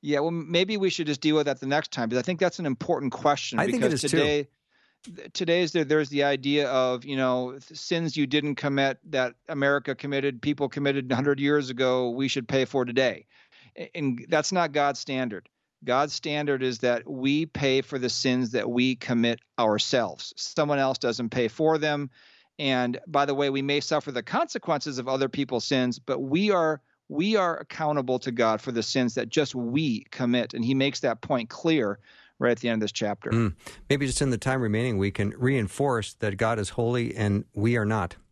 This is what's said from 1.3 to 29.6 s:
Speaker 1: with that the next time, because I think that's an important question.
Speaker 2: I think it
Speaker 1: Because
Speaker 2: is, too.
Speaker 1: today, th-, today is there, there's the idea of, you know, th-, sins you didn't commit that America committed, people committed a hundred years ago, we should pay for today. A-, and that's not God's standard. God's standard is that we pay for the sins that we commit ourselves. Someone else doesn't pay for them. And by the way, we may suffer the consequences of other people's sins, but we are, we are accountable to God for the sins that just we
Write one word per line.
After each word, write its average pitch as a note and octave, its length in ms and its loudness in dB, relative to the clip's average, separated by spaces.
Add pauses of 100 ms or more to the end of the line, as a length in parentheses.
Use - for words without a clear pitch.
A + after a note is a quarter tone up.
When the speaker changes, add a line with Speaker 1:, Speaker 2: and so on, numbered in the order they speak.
Speaker 1:
with D3 80 2
that C#3 160 -2
the C3+ 40 -8
next C#3+ 260 0
time, A#2 180 -2
because B2 120 0
I - 40 -4
think F3+ 140 -2
that's F3+ 200 0
an F3 60 -4
important C#3 480 -2
question. - 460 0
Speaker 2:
I - 60 2
think B2 120 0
it A3+ 40 0
Speaker 1:
Because C#3+ 220 0
Speaker 2:
is, C3+ 80 0
too. - 60 2
Speaker 1:
today, D3 300 2 (680)
th-, - 180 -18
today F3 280 2
is E3 100 0
there, D#3+ 140 2
there's D3 240 2
the C#3 140 0
idea C#3+ 460 2
of, B2+ 360 2
you C#3 100 -6
know, B2+ 360 0
th-, C#3+ 280 -16
sins E3 380 -2
you C#3+ 100 2
didn't D3 280 0
commit C#3 420 0 (140)
that B2+ 240 -2 (120)
America C#3+ 480 0
committed, C#3 460 -4
people C#3+ 260 -2
committed C#3 420 -2
a B2+ 60 2
hundred C#3 240 2
years C#3+ 300 2
ago, B2+ 400 2
we C3 180 -2
should B2 220 -4
pay C3+ 160 4
for C3 180 0
today. A#2+ 420 0 (520)
A-, - 180 -14
and C#3 320 -2
that's D3+ 240 2
not E3+ 220 0
God's C#3+ 260 2
standard. B2+ 480 -6 (380)
God's C#3 280 0
standard D3 500 -2
is B2 160 -2
that A#2+ 300 0
we C#3 360 0
pay C#3 360 0
for C#3 160 -6
the B2 120 -2
sins B2+ 420 0
that A2 180 0
we B2+ 280 2
commit A#2 420 0 (180)
ourselves. A2 760 0
Someone D3 440 -2
else C3+ 180 0
doesn't A#2+ 320 -2
pay B2 180 0
for D#3+ 300 2
them. D3 320 -2 (500)
And B2+ 480 0
by C#3+ 180 2
the C#3 80 0
way, C#3+ 160 2
we C3+ 140 -2
may C#3+ 160 0
suffer C#3+ 320 -2
the A#2+ 100 -4
consequences D#3+ 800 -2
of B2+ 80 -6
other C3+ 200 2
people's B2+ 380 -2
sins, B2+ 320 2
but - 220 -4
we E3 320 2
are, D#3+ 300 2 (280)
we F3+ 260 0
are F3 220 2
accountable C#3 600 -2
to C3 120 -6
God A2+ 300 2
for C3 100 -8
the A2+ 120 0
sins B2 320 0
that B2 120 -4
just C#3+ 280 0
we B2 560 -2